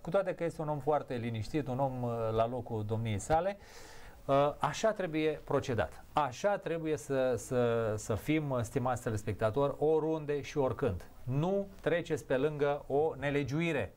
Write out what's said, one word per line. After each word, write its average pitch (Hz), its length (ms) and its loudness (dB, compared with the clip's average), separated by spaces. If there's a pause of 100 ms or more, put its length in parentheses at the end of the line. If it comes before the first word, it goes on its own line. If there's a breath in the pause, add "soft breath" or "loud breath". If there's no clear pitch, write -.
cu - 80 -10
toate 185 260 0
că 170 80 -6
este 165 180 -4
un 151 80 -4
om 147 100 -4
foarte 143 360 0
liniștit, 117 520 -4
un 127 120 -4
om, 131 240 -2
uh, 120 60 -2 (260)
la 113 120 2
locul 117 380 -6
domniei 110 340 -2
sale. 175 380 0 (680 loud breath)
Uh, 139 100 2 (240)
așa 147 320 0
trebuie 156 520 -2
procedat. 123 600 -2 (100)
Așa 151 440 6
trebuie 156 400 -2
să, 131 400 2
să, 117 600 2
să 107 180 -2
fim, 147 340 0
uh, 127 120 0
stimați 123 420 -2
telespectatori, 110 760 0
oriunde 151 640 2
și - 160 -6
oricând. 120 480 0 (180)
Nu 180 440 0 (140)
treceți 160 440 -2
pe 135 120 0
lângă 147 500 0
o 147 320 2
nelegiuire 143 760 0